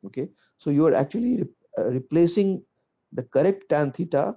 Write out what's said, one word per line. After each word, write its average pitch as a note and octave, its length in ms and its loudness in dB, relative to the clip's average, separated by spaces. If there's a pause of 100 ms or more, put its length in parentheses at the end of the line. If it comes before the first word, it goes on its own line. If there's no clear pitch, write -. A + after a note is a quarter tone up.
Okay, D#3+ 220 -10 (300)
so - 120 -6
you D3 160 4
are D3+ 80 4
actually A#3 440 0
re-, F3+ 100 -4 (300)
uh, - 80 -2
replacing E3+ 760 0 (520)
the B2+ 100 -6
correct F#3+ 460 0
tan D3 240 0
theta E3+ 440 -2